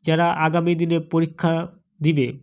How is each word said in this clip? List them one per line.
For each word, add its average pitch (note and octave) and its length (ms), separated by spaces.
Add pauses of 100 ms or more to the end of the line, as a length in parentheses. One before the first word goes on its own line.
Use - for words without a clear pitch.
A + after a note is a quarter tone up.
যারা E3 320
আগামী E3 420
দিনে E3+ 240
পরীক্ষা E3 540 (480)
দিবে D3 260 (160)